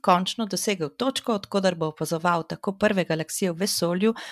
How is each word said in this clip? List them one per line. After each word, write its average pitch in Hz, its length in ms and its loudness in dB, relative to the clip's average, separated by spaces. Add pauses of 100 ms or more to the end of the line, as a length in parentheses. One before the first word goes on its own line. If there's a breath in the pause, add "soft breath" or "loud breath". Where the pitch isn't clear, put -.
končno 185 440 2
dosegel 185 440 -2
točko, 254 440 -2
od 202 120 -2
koder 190 300 2
bo 160 180 -2
opazoval 165 540 0
tako - 240 -4
prve 196 340 2
galaksije 165 460 -2
v 165 80 -6
vesolju, 185 540 2 (180 loud breath)